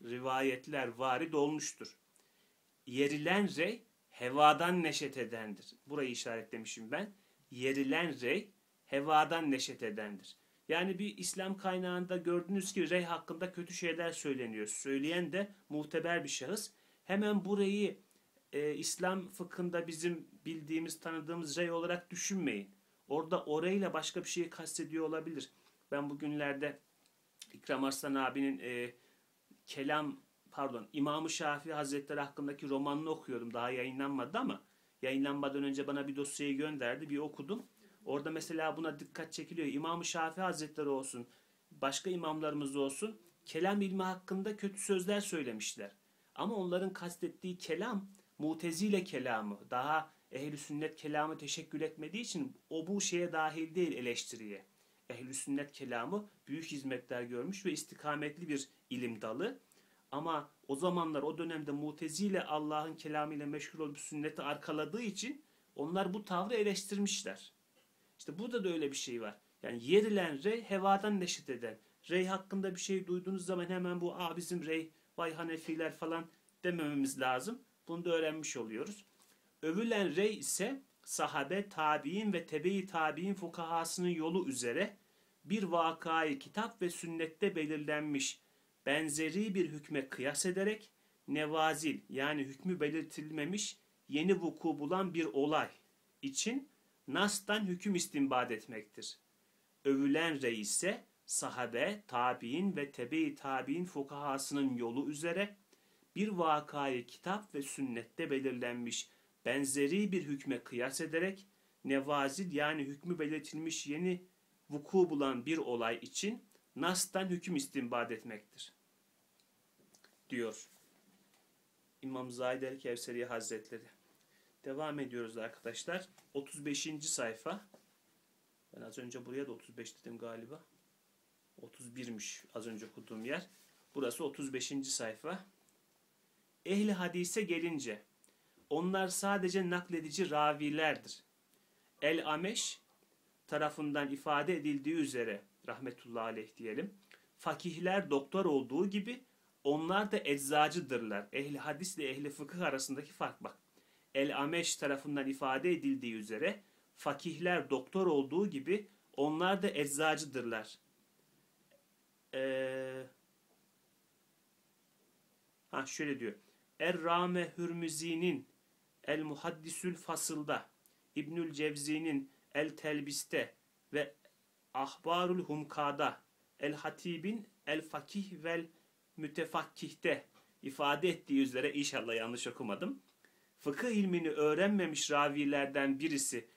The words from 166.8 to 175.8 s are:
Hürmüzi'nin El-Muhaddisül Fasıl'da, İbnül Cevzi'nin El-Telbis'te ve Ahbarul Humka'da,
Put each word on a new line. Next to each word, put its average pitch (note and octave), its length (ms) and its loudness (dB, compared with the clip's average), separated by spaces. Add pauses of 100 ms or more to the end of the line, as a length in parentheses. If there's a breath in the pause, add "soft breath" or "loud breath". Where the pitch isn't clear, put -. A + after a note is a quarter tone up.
Hürmüzi'nin E3+ 920 0 (560)
El-Muhaddisül D#3 880 -4
Fasıl'da, D3+ 760 -2 (460 soft breath)
İbnül D#3+ 360 -2
Cevzi'nin D3 800 0 (240 loud breath)
El-Telbis'te D3 1000 -2 (380)
ve D3 220 0 (600)
Ahbarul E3+ 680 2
Humka'da, D3 800 0 (380)